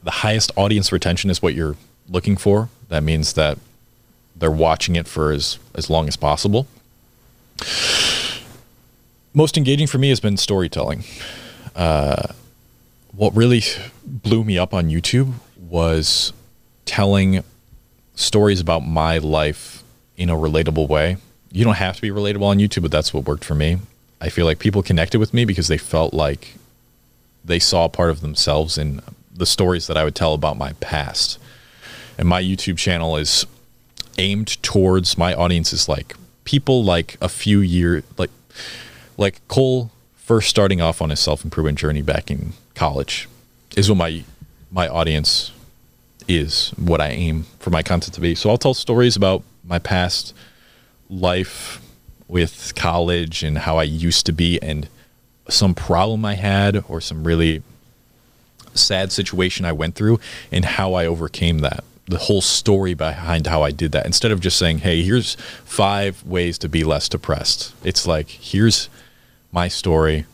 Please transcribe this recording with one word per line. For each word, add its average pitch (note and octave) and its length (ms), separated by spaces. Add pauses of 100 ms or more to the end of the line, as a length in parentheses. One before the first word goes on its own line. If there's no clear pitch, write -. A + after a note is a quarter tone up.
the E2 80 (140)
highest A2 300
audience G2+ 360
retention F2 380
is F2+ 140
what E2+ 100
you're D2+ 220 (340)
looking F2+ 280
for. G#2 320 (180)
That D#2+ 140
means D#2 320
that D2+ 240 (760)
they're E2 160
watching D#2+ 440
it E2 120
for D#2 240
as, C#2+ 260 (160)
as - 160
long D#2+ 180
as C#2+ 80
possible. G2+ 520 (2750)
Most D3+ 240
engaging C#3+ 300
for - 100
me C3+ 120
has B2 100
been G2+ 180
storytelling. E2+ 680 (720)
Uh, D2+ 520 (840)
what G2+ 240
really A#2 280 (420)
blew A2+ 380
me G2+ 160
up F2+ 120
on E2+ 200
YouTube B2 420 (240)
was E2 720 (540)
telling G2 580 (680)
stories G#2 480
about E2 240
my D#2+ 320
life D2+ 640 (340)
in F2+ 140
a E2+ 60
relatable D#2 520
way. D#2 300 (340)
You G2 140
don't G#2+ 120
have F#2+ 180
to - 80
be G#2 80
relatable G2+ 320
on G2+ 160
YouTube, G2+ 240
but D#2 80
that's D2+ 240
what C2+ 100
worked D2 180
for D#2 120
me. D#2 240 (420)
I D#2+ 80
feel E2+ 160
like E2 140
people G2 240
connected F2 340
with G#2+ 160
me A#2+ 100
because F#2 260
they D#2 100
felt - 340
like D2 400 (880)
they F2 140
saw E2+ 280
a D#2 40
part E2+ 220
of D#2 100
themselves D2+ 560
in D2 240 (320)
the F2 140
stories F2+ 400
that D#2 100
I D#2 60
would D2+ 120
tell D#2+ 200
about D2+ 200
my C#2 180
past. - 680 (800)
And E2+ 120
my F2+ 120
YouTube F#2 360
channel E2 400
is - 280 (720)
aimed G2+ 460
towards, F#2 540
my F2 160
audience E2+ 400
is, - 160
like, - 260 (300)
people, C3+ 360
like, F2 380
a F#2 80
few G#2 320
year, F2 460 (120)
like, F2+ 120 (880)
like, G2+ 320
Cole B2+ 420 (240)
first - 340
starting G2 300
off E2 220
on E2 80
his D2 100
self-improvement D2+ 580
journey D2+ 240
back D2 300
in C#2+ 220 (200)
college C#2+ 540 (480)
is G2 140
what G#2 80
my, E2 260 (480)
my F2+ 160
audience D#2 640 (760)
is, D#2 520
what E2 240
I D2+ 80
aim D#2 380 (120)
for - 100
my E2 140
content F2 300
to - 80
be. E2+ 120
So G#2 160
I'll A#2 80
tell C3 160
stories A#2+ 440
about F#2+ 260 (220)
my F2 140
past - 540 (760)
life F2+ 720 (480)
with F2 480
college E2+ 640
and D2+ 140
how D#2 200
I D#2+ 60
used D#2+ 440
to - 40
be E2+ 300
and D2 260 (640)
some F#2 260
problem G#2+ 480
I G2+ 120
had G2+ 520
or E2 140
some D#2 240
really E2 360 (1120)
sad F#2+ 380
situation F#2 540
I E2 80
went D#2+ 220
through G#2+ 260 (280)
and F2+ 140
how F#2+ 300
I F2 120
overcame E2 540
that. C#2+ 240 (240)
The F2+ 120
whole G2+ 220
story G2 520
behind D#2+ 540
how D#2+ 160
I D2 80
did D2 220
that. D2 120
Instead F2+ 240
of G#2 100
just F2 180
saying, E2 200
"Hey, E2 240
here's G#2+ 320 (320)
five G2+ 580
ways F2 360
to D2+ 100
be D#2+ 140
less D2+ 260
depressed." - 640 (100)
It's - 220
like, D#2 240
here's - 600 (640)
my F2 160
story D#2 680